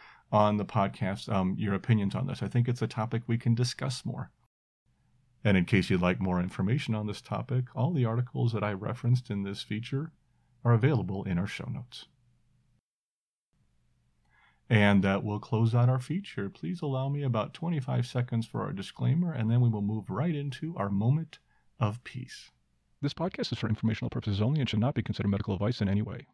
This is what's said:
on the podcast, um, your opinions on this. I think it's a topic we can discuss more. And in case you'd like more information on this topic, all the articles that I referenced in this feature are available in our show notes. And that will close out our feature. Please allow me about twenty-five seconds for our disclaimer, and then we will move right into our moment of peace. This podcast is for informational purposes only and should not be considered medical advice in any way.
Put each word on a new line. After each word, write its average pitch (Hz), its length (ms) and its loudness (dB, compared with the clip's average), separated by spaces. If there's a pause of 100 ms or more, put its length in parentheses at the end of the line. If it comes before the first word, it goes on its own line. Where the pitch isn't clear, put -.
(320)
on 104 260 6
the 104 80 0
podcast, 98 680 -2
um, 95 260 2
your 104 160 0
opinions 101 420 2
on 95 120 -2
this. 92 140 -6
I 101 60 -2
think 120 200 2
it's 120 140 -2
a 110 60 0
topic 113 400 -4
we 113 100 0
can 117 180 2
discuss 127 500 -4
more. - 260 -8 (1120)
And 101 140 6
in 90 80 4
case 95 240 2
you'd 90 120 2
like 90 180 2
more 90 200 0
information 101 560 -2
on 107 120 -4
this 101 140 -8
topic, 123 440 -4 (100)
all 147 180 0
the 131 120 2
articles 120 480 -2
that 104 100 -2
I 104 100 0
referenced 120 560 -2
in 101 140 -4
this 98 200 -8
feature 135 480 -6 (520)
are 120 100 6
available 101 500 2
in 90 140 0
our 95 100 2
show - 180 -10
notes. - 400 -10 (2750)
And 101 340 8
that 98 200 2
will 104 160 -2
close 113 340 0
out 120 140 6
our 131 120 2
feature. 127 500 -6
Please 175 320 -8
allow 135 260 -2
me 143 160 -4
about 123 300 0
twenty-five 131 520 -2
seconds 120 400 -2
for 110 180 -4
our 98 100 -4
disclaimer, 127 580 0
and 113 180 0
then 120 120 4
we 120 80 6
will 107 120 0
move 104 280 -2
right 147 260 0
into 143 400 -6
our 101 140 0
moment 127 500 0 (400)
of 107 240 -2
peace. - 480 -14 (500)
This 143 120 -2
podcast 180 400 -4
is 117 60 -4
for 107 100 -2
informational 110 400 -2
purposes 104 320 -2
only 139 180 2
and 127 100 0
should 107 100 0
not 117 160 2
be 113 80 -2
considered - 260 -2
medical 98 240 -2
advice 101 260 0
in 104 80 0
any 101 140 2
way. - 320 -8